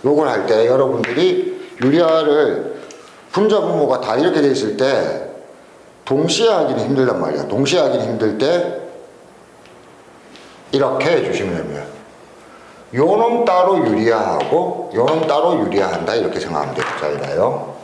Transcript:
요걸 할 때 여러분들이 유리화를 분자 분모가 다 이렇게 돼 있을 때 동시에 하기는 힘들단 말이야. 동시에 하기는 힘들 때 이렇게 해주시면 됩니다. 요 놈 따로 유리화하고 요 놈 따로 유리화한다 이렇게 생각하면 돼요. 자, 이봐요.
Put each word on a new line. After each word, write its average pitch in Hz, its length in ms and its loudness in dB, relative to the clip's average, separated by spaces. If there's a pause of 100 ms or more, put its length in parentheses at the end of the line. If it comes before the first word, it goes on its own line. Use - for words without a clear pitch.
요걸 147 240 2
할 110 180 -2
때 113 220 4
여러분들이 131 1120 0
유리화를 151 920 2 (560)
분자 202 280 4
분모가 147 420 0
다 110 140 -2
이렇게 156 260 2
돼 143 80 4
있을 107 280 -2
때 127 520 0 (760)
동시에 165 440 0
하기는 170 360 0
힘들단 131 340 2
말이야. 73 280 -4
동시에 139 320 0
하기는 123 260 0
힘들 110 320 -2
때 165 440 0 (1900)
이렇게 131 400 0
해주시면 98 440 -2
됩니다. 73 280 -8 (1080)
요 160 240 2
놈 233 260 2
따로 185 360 2
유리화하고 113 1160 0
요 117 100 2
놈 160 220 0
따로 156 320 2
유리화한다 90 560 -2
이렇게 92 240 -2
생각하면 76 360 -4
돼요. 76 100 -4 (140)
자, 76 100 -4
이봐요. 73 760 -4